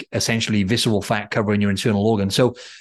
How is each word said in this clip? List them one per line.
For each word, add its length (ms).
essentially 500
visceral 380
fat 280
covering 320
your 80
internal 380
organs. 260
So 220